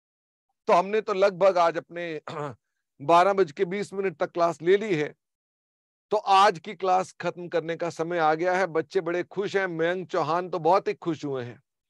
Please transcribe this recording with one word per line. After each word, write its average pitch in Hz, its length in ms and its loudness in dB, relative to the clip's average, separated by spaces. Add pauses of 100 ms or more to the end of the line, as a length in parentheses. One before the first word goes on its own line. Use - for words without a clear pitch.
(680)
तो 220 60 2
हमने 190 280 2
तो 202 140 -2
लगभग 190 440 4
आज 170 180 2
अपने 170 520 -10
<clears throat> 147 260 -8 (480)
बारह 170 300 6
बज 190 200 0
के 196 120 -4
बीस 190 280 -6
मिनट 190 240 -6
तक 175 140 -4
क्लास 170 320 -2
ले 180 140 4
ली 202 180 -2
है, 151 200 -4 (960)
तो 208 60 0
आज 196 420 4
की 202 160 -12
क्लास 185 460 0
खत्म 175 280 -8
करने 165 280 -4
का 170 140 -6
समय 170 280 -4
आ 156 160 4
गया 180 180 0
है। 185 140 0
बच्चे 160 340 -2
बड़े 170 220 -2
खुश 196 340 -6
हैं, 190 100 0
मयंक 175 420 -4
चौहान 175 400 -2
तो 175 100 -4
बहुत 180 300 2
ही 208 60 -2
खुश 160 300 -8
हुए 135 200 -6
हैं। 120 180 -16 (280)